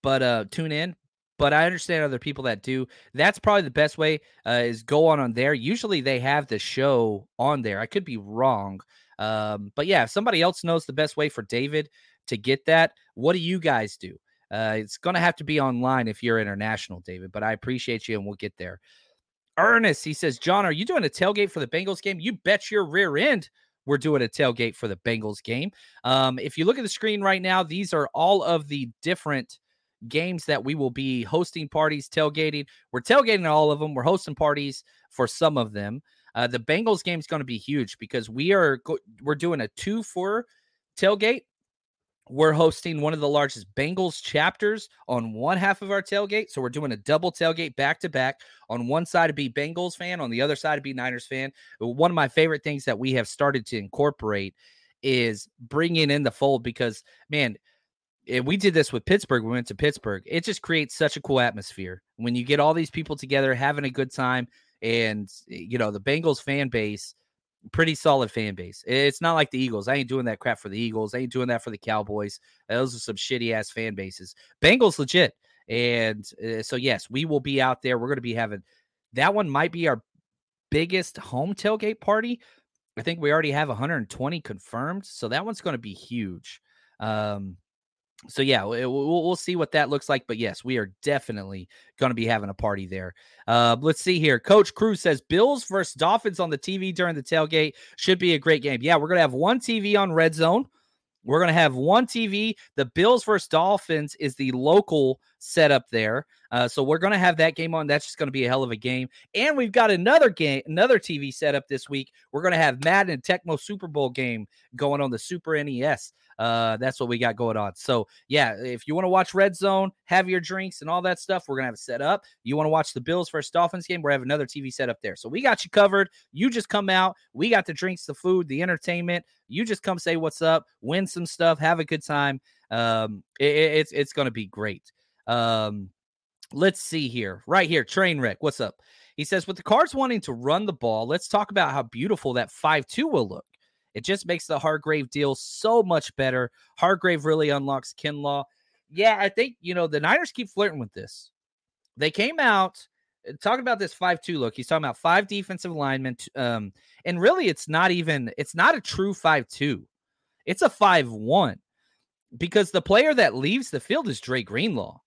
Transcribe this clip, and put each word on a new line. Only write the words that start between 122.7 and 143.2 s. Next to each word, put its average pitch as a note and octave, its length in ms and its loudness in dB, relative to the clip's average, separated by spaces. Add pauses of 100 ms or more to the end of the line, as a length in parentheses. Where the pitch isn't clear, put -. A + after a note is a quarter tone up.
the C3+ 80 -8
Bills E3 300 -2
versus D3+ 200 -6
Dolphins E3+ 360 0
game, F3 160 -4
we're C#3+ 80 0
having C3 160 2
another C#3+ 200 0
T C#3+ 140 -12
V C3+ 100 -8
set B2 200 -4
up A2+ 120 -4
there. G2 140 -6
So - 120 -14
we D#3+ 120 -6
got C4 240 0
you F3+ 60 -16
covered. G3 400 4 (220)
You G3+ 180 0
just A#3 180 -4
come G3+ 220 -2
out. F#3 260 2 (160)
We D#3+ 160 -2
got G#3 180 4
the F3 60 -8
drinks, F3+ 340 -6
the D3 80 -10
food, F3+ 340 0
the C#3 140 -4
entertainment. F3 640 -2 (240)
You F3 160 -4
just A3 180 -4
come F#3 160 -2
say E3 180 -2
what's D#3+ 260 -2
up, D#3+ 240 4 (160)
win F3 240 -2
some F3 200 -6
stuff, E3 320 2
have E3 220 2
a D#3 40 0
good D#3 200 -4
time. C#3+ 360 0 (300)
Um, A2 520 -2 (180)
it, D3 160 4
it, D#3 220 4
it's, D3+ 140 0
it's C#3+ 200 -2
gonna C3+ 180 0
be A2 160 -8
great. G#2 460 -8 (340)
Um, A2 640 0 (640)
let's F#3 280 2
see D#3 280 -6
here. G#2+ 380 -6
Right F3+ 220 2
here, D#3 160 2
Trainwreck, D#3 560 0
what's D3 200 -4
up? G#2 140 -6 (420)
He D#3 80 -6
says, F#3 220 -2
"With F#3+ 100 -8
the - 60 -20
Cards C#4+ 320 2
wanting B3+ 280 0
to C3 120 -8
run D3 320 -2
the F#3+ 80 -4
ball, A2+ 320 -2
let's D#3+ 220 -4
talk G3+ 220 0
about F3 220 2
how C3+ 120 -2
beautiful C3+ 500 -4
that A#2 160 -2
five D#3 360 0
two C#4+ 200 -4
will F3 200 2